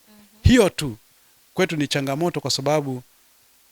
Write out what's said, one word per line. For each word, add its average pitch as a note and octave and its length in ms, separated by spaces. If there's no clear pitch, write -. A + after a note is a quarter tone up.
Hiyo A3+ 260
tu C3 280
kwetu F3 220
ni D3 120
changamoto C#3+ 520
kwa C3 100
sababu C#3 520